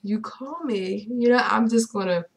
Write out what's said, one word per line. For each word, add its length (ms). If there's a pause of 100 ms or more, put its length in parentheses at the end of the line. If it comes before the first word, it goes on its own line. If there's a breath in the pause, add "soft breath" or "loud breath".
you 180
call 440
me? 460
You 200
know, 120
I'm 260
just 240
gonna 320 (120)